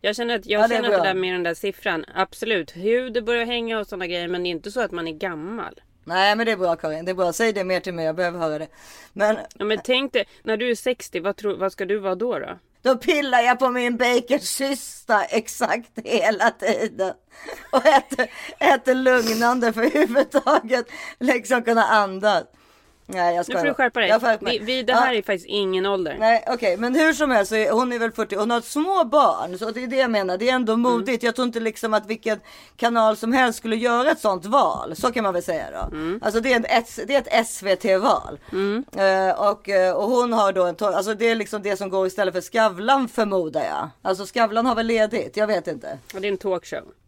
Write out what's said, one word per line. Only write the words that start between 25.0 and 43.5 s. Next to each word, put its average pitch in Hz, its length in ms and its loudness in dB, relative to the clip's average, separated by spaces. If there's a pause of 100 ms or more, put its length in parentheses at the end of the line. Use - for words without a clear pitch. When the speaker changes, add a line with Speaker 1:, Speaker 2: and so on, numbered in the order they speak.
Speaker 2:
Ja. 233 60 0
Speaker 1:
är 202 40 -4
faktiskt 185 240 -4
ingen 190 400 0
ålder. 185 320 -2
Speaker 2:
Nej, 220 280 4
okej. 240 300 0
Men 240 180 -2
hur 320 180 4
som 285 180 0
helst, 208 180 2
så 220 80 -4
är, 220 140 2
hon 247 220 2
är 240 60 -4
väl 226 140 -2
fyrtio. - 240 -4
Hon 214 140 0
har 233 100 2
små 339 440 0
barn, 185 540 2
så 220 120 -6
det 233 120 -6
är 254 40 -8
det 254 100 -4
jag 262 140 2
menar. 185 280 0
Det 233 120 0
är 254 40 2
ändå 240 180 0
Speaker 1:
Mm. 240 200 2
Speaker 2:
modigt. 233 300 -2
Jag 233 120 0
tror 254 120 -2
inte 233 140 -4
liksom 220 340 -4
att 214 120 0
vilken 220 340 -4 (360)
kanal 226 400 2
som 226 160 -2
helst 254 260 2
skulle 226 180 -2
göra 240 340 2
ett - 100 0
sånt 190 240 0
val. 175 520 0
Så 240 160 0
kan 233 100 -2
man 190 120 0
väl 175 80 -2
säga 160 300 -4
då. 95 240 -8
Speaker 1:
Mm. 170 260 -4
Speaker 2:
Alltså, 208 180 0
det 254 120 0
är 247 40 4
en, 226 80 2
ett, - 420 0
det 254 80 -4
är 277 60 6
ett - 100 -10
S 226 320 0
V 190 140 2
T-val. 190 600 0 (140)
Speaker 1:
Mm. 202 320 -2 (120)
Speaker 2:
Eh, 190 440 2 (100)
och, - 180 -6
eh, 185 280 4
och 202 120 0
hon 240 240 2
har 208 200 4
då 185 120 2
en 175 120 -2
to-, 202 180 0
alltså, 196 200 0
det 220 140 0
är 226 60 2
liksom 214 280 -6
det 196 140 -2
som 196 140 -6
går 190 160 0
istället 185 280 -2
för 185 60 -2
Skavlan, 220 680 0
förmodar 185 560 -2